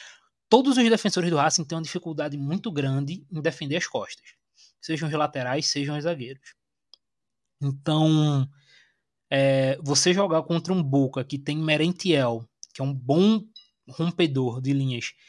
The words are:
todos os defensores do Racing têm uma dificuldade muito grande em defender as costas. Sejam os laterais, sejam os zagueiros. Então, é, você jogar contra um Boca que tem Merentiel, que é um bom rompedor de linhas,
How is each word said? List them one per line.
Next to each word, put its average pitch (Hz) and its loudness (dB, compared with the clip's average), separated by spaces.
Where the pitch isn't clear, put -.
todos 254 6
os 233 6
defensores 190 2
do 160 2
Racing 151 2
têm 165 -6
uma 160 -6
dificuldade 151 -6
muito 165 -4
grande 139 -2
em 156 -6
defender 151 -4
as 165 -4
costas. - -10
Sejam 160 -4
os 147 -4
laterais, 143 -2
sejam 143 -2
os 147 -6
zagueiros. 131 -8
Então, 151 2
é, 135 2
você 147 2
jogar 170 2
contra 170 -2
um 180 2
Boca 135 0
que 143 -8
tem 147 -4
Merentiel, 151 2
que - -10
é - -2
um 139 -2
bom 165 4
rompedor 135 -2
de 135 0
linhas, 131 -2